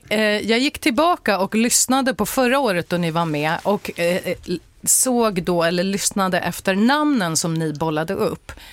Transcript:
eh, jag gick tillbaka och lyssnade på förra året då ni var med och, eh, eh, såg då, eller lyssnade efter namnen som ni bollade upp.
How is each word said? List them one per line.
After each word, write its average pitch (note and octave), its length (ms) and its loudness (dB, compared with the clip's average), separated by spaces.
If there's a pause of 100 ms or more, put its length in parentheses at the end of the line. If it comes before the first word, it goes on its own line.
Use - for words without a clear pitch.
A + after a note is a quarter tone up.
eh, G#3+ 120 0
jag G#3+ 380 2
gick C#4+ 200 -2
tillbaka C#4+ 600 2
och G3 160 -2
lyssnade B3 580 2
på G#3 120 -2
förra C4 340 2
året G3 300 0
då F3 80 0
ni E3+ 140 0
var E3+ 140 0
med D#3 380 0
och, G3 360 -2
eh, F3 160 2
eh, - 200 -4 (480)
såg A3 600 0
då, F3 200 0
eller F3 200 2
lyssnade F#3+ 560 0
efter F#3 360 -2
namnen A#3+ 640 2
som E3+ 160 -2
ni D#3+ 200 -2
bollade D#3+ 400 -2
upp. - 380 -4 (220)